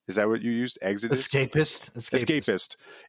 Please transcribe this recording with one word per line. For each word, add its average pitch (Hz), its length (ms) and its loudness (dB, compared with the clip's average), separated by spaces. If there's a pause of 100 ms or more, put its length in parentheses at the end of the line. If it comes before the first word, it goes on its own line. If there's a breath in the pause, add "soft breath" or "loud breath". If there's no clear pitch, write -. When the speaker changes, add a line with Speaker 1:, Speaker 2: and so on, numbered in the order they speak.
Speaker 1:
Is 95 80 -4
that 104 140 4
what 113 120 0
you 120 100 -2
used? 120 300 -2
Exitist? 110 520 0
Speaker 2:
Escapist. 139 640 0
Escapist. 127 580 0
Speaker 1:
Escapist. - 240 0 (320 loud breath)